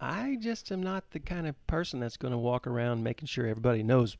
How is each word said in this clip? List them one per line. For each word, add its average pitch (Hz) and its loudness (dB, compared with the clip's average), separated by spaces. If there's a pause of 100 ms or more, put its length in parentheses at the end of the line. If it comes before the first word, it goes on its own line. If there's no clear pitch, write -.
I 233 -2
just 226 -6
am 185 -2
not 185 -4
the 156 -8
kind 175 -4
of 147 -6
person 170 0
that's 117 -4
gonna 123 -2
walk 123 0
around 120 0
making 120 -4
sure 120 -2
everybody 113 2
knows 117 6